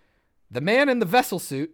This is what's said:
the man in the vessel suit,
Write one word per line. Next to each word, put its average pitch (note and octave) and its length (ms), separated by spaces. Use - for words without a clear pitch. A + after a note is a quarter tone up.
the B2 100
man B3 280
in B3 100
the G#3 80
vessel G3+ 320
suit, C#3+ 360